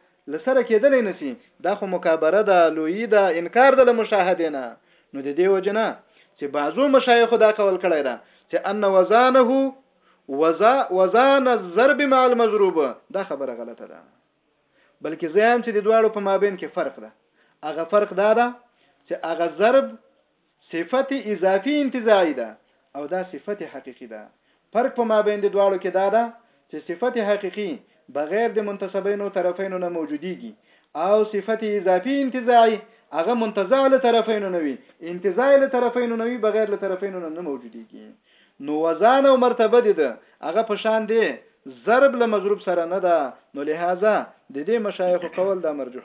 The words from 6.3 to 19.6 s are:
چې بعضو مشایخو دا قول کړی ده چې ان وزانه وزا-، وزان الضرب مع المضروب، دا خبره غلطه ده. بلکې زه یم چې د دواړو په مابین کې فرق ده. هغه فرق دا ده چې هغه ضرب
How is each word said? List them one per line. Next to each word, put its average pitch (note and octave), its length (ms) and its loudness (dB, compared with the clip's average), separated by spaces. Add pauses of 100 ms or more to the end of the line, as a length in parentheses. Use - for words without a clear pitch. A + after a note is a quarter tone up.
چې - 20 -8
بعضو D3 440 -2
مشایخو A#3+ 500 4
دا G#3+ 140 6
قول G3+ 260 0
کړی E3+ 260 0
ده A#2+ 160 -4 (340)
چې E3+ 120 0
ان G3+ 180 -4
وزانه B3 880 4 (560)
وزا-، E3 640 2
وزان B3 560 4
الضرب A#3 540 2
مع C4 240 4
المضروب، G3+ 680 2 (140)
دا G3 140 -6
خبره C3+ 300 -10
غلطه A#2 320 -16
ده. E2 140 -20 (1040)
بلکې D#3+ 240 -8
زه D#3+ 140 0
یم A#3 220 4
چې A#3 100 -6
د G#3 100 -2
دواړو A3 340 4
په G#3 40 -6
مابین G3 380 0
کې D#3+ 80 -12
فرق D3 340 -8
ده. A2 120 -20 (520)
هغه D#3 200 -8
فرق G3+ 300 0
دا G3+ 200 2
ده A#3+ 200 2 (560)
چې E3 40 -8 (120)
هغه E3 220 -4 (100)
ضرب B3 380 2 (760)